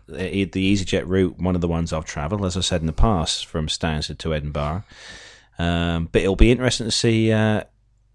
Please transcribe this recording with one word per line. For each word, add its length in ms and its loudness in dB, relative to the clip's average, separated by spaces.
the, 380 -2
the 280 2
EasyJet 340 0
route, 320 2
one 160 2
of 60 0
the 60 0
ones 260 -2
I've 120 -4
travelled, 380 -4
as 140 -2
I 40 0
said 200 0
in 60 -2
the 60 -2
past, 520 2
from 220 -4
Stansted 520 -4
to 140 -2
Edinburgh. 500 -4
Um, 540 0
but 100 4
it'll 140 2
be 160 4
interesting 360 0
to 40 -2
see, 400 2
uh, 320 2